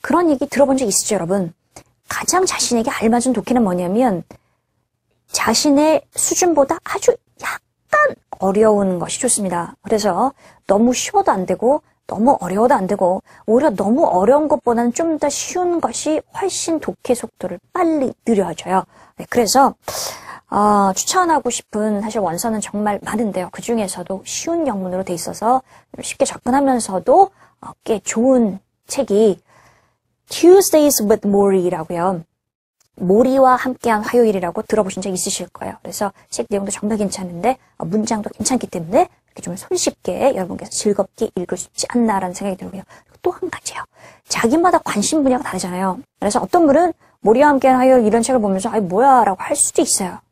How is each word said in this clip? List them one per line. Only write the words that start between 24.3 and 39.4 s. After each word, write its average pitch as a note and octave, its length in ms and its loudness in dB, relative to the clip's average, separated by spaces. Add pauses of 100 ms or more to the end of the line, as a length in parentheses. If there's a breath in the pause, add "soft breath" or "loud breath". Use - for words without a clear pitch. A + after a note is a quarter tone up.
영문으로 F#3 360 -4
돼 F#3 100 -6
있어서 G#3 480 -2 (400 soft breath)
쉽게 - 240 -2
접근하면서도, B3+ 1040 0 (320 soft breath)
어, - 100 -16 (140)
꽤 G#3+ 140 -2
좋은 A3+ 600 0 (280)
책이 G#3+ 520 2 (880 soft breath)
Tuesdays D#4+ 760 4
with G#3 240 2
Mori라고요. F3+ 960 0 (760)
모리와 B3+ 580 4
함께한 A#3+ 480 -2
화요일이라고 G#3+ 600 0
들어보신 F#3+ 380 -2
적 G3+ 80 -6
있으실 F#3 400 -6
거예요. F#3+ 320 -12
그래서 G3 300 -6 (180 soft breath)
책 A#3 200 -8
내용도 G3+ 220 -4
정말 G#3 260 -4
괜찮은데, F#3+ 600 -4 (200)
어, E3 80 -8
문장도 G#3+ 460 -4
괜찮기 - 360 -4
때문에 G3 400 0 (200)
이렇게 - 140 -20